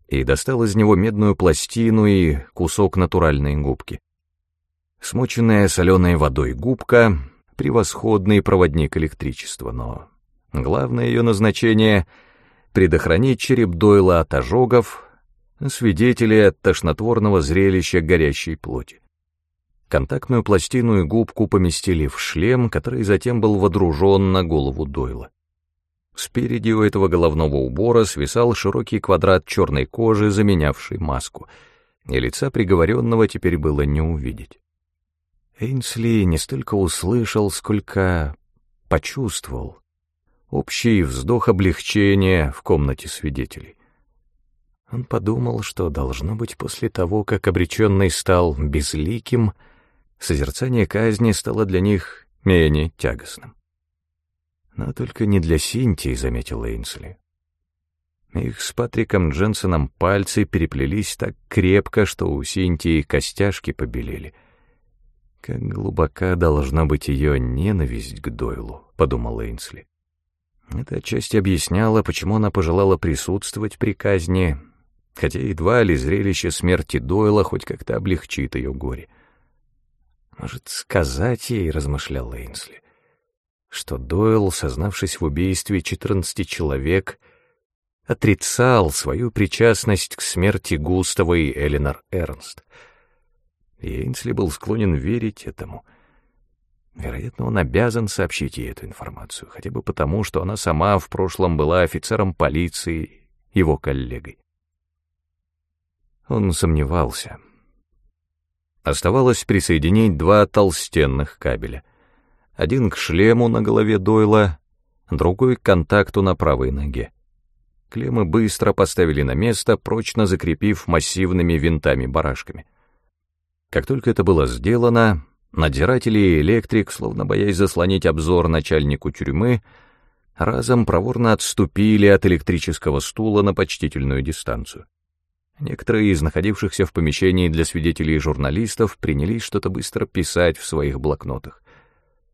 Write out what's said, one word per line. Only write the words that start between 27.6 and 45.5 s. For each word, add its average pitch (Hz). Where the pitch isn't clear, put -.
свисал 113
широкий 104
квадрат 92
чёрной 71
кожи, 107
заменявший 95
маску, 69
и 65
лица 65
приговорённого 113
теперь 87
было 73
не 73
увидеть. 69
Эйнсли 117
не 82
столько -
услышал, 104
сколько 92
почувствовал -
общий 101
вздох 69
облегчения 95
в -
комнате 73
свидетелей. -
Он 123
подумал, 117